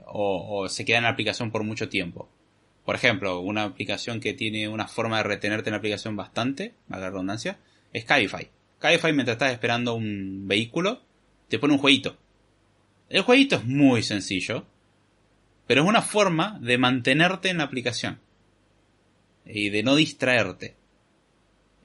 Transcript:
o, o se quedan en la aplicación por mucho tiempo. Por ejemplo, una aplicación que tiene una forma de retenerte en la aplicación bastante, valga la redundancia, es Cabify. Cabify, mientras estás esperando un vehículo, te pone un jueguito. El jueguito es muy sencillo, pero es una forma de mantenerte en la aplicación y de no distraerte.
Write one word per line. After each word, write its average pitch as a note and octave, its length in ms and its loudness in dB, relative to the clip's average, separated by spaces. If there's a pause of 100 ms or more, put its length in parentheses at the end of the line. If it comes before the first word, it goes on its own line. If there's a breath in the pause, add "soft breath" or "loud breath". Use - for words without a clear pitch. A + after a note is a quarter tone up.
o, G2+ 560 -2
o F#2 60 -4
se - 160 -8
quedan A2+ 140 4
en A#2+ 60 0
la A#2 60 4
aplicación A2 420 -2
por A2 100 -2
mucho A2 260 -6
tiempo. F2 400 -6 (560)
Por G2+ 120 -2
ejemplo, G2 420 0
una G#2 240 -4
aplicación G#2 560 -6
que G#2 160 -4
tiene G#2+ 320 -4
una G#2+ 220 -6
forma A2+ 300 -2
de G#2 40 2
retenerte G#2 460 -2
en A2 60 -2
la G#2 40 -2
aplicación G#2 380 -6
bastante, C#3 580 -6 (140)
valga F#2+ 180 -8
la F#2 60 -8
redundancia, G#2 460 -6 (340 soft breath)
es A#2+ 120 -8
Cabify. G#2 460 0 (280)
Cabify, D#3+ 360 2
mientras B2+ 220 0
estás C3 160 0
esperando A#2+ 420 -2
un G2 520 -6
vehículo, A#2 540 0 (480)
te A2 100 -2
pone D3 140 4
un C#3+ 60 4
jueguito. C#3 400 4 (880)
El F#3 140 0
jueguito C4 340 4
es A2+ 80 -2
muy C3 380 4
sencillo, G2+ 640 -4 (1000)
pero B2 160 6
es F3+ 60 4
una G#3+ 140 4
forma G3 580 0
de A#2+ 160 0
mantenerte C3 720 2
en F3+ 100 -2
la D3 60 0
aplicación B2 560 -6 (1300)
y G#2 240 -2
de G#2+ 120 2
no C3 120 4
distraerte. B2+ 800 0 (1120)